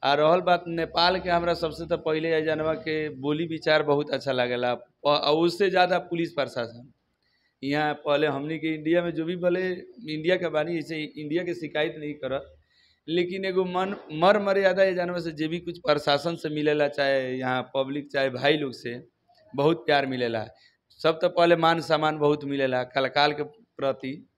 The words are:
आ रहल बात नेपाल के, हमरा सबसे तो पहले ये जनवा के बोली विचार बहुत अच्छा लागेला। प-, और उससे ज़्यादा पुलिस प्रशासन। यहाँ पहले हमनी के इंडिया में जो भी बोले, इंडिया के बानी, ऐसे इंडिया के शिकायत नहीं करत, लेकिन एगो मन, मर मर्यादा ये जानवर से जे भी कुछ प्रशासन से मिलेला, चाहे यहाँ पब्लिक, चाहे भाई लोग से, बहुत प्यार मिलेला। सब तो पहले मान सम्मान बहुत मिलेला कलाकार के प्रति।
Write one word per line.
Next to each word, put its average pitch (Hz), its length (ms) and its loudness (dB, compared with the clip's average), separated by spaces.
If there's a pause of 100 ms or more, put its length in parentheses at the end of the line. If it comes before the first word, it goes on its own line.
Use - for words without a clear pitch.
आ 135 100 2
रहल 156 280 4
बात 175 260 2
नेपाल 170 520 0
के, 180 100 -6
हमरा 170 240 2
सबसे 165 320 -6
तो 160 120 -2
पहले 156 340 -2
ये 156 100 2
जनवा 156 320 0
के 156 360 -4
बोली 151 360 -2
विचार 156 380 2
बहुत 147 260 2
अच्छा 135 220 -2
लागेला। 123 440 0
प-, - 300 -12
और 147 400 2
उससे 175 240 2
ज़्यादा 180 300 4
पुलिस 165 320 -4
प्रशासन। 120 640 -6 (680)
यहाँ 147 300 0
पहले 147 340 2
हमनी 147 300 -4
के 160 180 -4
इंडिया 160 280 0
में 170 80 -4
जो 160 140 -4
भी 175 100 -4
बोले, 180 360 0 (420)
इंडिया 156 220 0
के 175 140 -2
बानी, 156 280 -2
ऐसे 156 260 -6
इंडिया 151 400 -4
के 175 100 -4
शिकायत 156 460 -4
नहीं 147 140 -8
करत, 135 420 -8 (540)
लेकिन 180 360 -2
एगो 185 200 0
मन, 180 300 -2 (180)
मर 185 260 6
मर्यादा 196 440 4
ये 190 100 4
जानवर 180 260 -2
से 165 120 -6
जे 156 160 -4
भी 170 120 -4
कुछ 175 180 -10
प्रशासन 147 580 0
से 160 140 -8
मिलेला, 151 380 2
चाहे 135 500 0
यहाँ 127 380 -2
पब्लिक, 139 360 -4
चाहे 135 180 0
भाई 135 280 0
लोग 143 140 -4
से, 120 480 -12 (360)
बहुत 151 300 4
प्यार 143 200 2
मिलेला। 120 420 -2 (560)
सब 160 180 2
तो 180 80 4
पहले 170 260 4
मान 165 260 4
सम्मान 156 360 2
बहुत 147 260 2
मिलेला 135 400 0
कलाकार 139 500 2
के 147 100 -4
प्रति। 135 920 -8